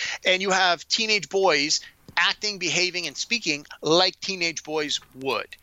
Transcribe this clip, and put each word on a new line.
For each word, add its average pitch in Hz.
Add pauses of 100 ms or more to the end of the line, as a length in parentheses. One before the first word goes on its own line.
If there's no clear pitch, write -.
(260)
and 185
you 196
have 185
teenage 214
boys 156 (360)
acting, 196
behaving, 175
and 135
speaking 160 (160)
like 175
teenage 170
boys 151 (160)
would. 131 (160)